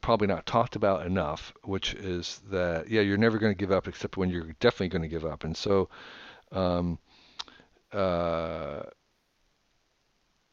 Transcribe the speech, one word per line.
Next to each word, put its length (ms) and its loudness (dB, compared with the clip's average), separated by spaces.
probably 280 2
not 180 0
talked 300 2
about 300 2
enough, 460 -2
which 300 -4
is 460 -6
that, 380 -2
yeah, 120 2
you're 160 4
never 220 4
gonna 160 2
give 180 0
up 160 2
except 280 -8
when 140 2
you're 300 -4
definitely 300 4
gonna 180 0
give 160 -4
up. 180 -6
And 140 -4
so, 320 4
um, 460 0
uh, 880 -2